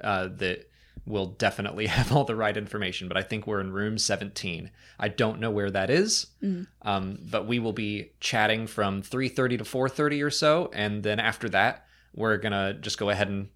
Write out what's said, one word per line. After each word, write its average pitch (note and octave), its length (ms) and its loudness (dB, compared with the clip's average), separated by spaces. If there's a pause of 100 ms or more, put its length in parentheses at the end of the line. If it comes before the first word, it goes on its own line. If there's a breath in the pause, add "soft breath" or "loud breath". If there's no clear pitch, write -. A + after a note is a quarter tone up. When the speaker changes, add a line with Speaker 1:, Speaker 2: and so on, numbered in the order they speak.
Speaker 1:
uh, F#2+ 360 0
that F2+ 320 -2 (360 loud breath)
will G2+ 200 -2
definitely G2+ 640 -2
<laughs> F2+ 100 0
have B2 160 4
all C#3+ 100 6
the A#2 120 -2
right G#2+ 200 2
information, G2 540 -4
but F#2 80 0
I F#2+ 60 2
think G#2+ 220 -6
we're G#2 140 0
in F#2+ 140 -4
room G#2 240 -2
seventeen. G2 720 -4 (260 loud breath)
I G#2 120 -2
don't A2 320 0
know A2+ 100 0
where G2+ 180 0
that G2 200 0
is, G3 380 2 (140)
Speaker 2:
Mm. F#3 260 -2 (160)
Speaker 1:
um, G2 340 -2 (120)
but G#2 160 -2
we A#2+ 140 0
will A2+ 140 0
be G#2 380 -4 (100)
chatting A2 460 2
from G2 340 0
three B2+ 260 -2
thirty B2+ 300 2
to A#2 80 -6
four C3 240 0
thirty D3 320 0
or D3 80 2
so, D#3 440 4
and G#2 300 -2
then G#2 160 2
after A2 300 0
that, G2+ 360 2 (300 soft breath)
we're A2 220 2
gonna G2+ 380 0
just G#2 220 -6
go G2+ 120 0
ahead G2+ 180 2
and G2 280 -6